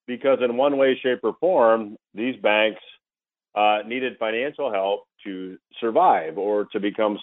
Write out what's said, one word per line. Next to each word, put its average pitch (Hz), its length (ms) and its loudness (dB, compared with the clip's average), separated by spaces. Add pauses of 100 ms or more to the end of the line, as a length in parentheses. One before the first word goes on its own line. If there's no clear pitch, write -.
because 123 380 0
in 120 140 0
one 139 200 2
way, 135 240 2
shape, 123 220 -2
or 107 160 -2
form, 113 560 2 (180)
these 117 280 -6
banks, 107 400 2 (720)
uh, 107 320 4
needed 123 320 -6
financial 123 500 -4
help 101 340 -2 (200)
to 92 340 -12 (220)
survive 110 580 0
or 104 360 -2
to 110 80 -4
become 104 420 -2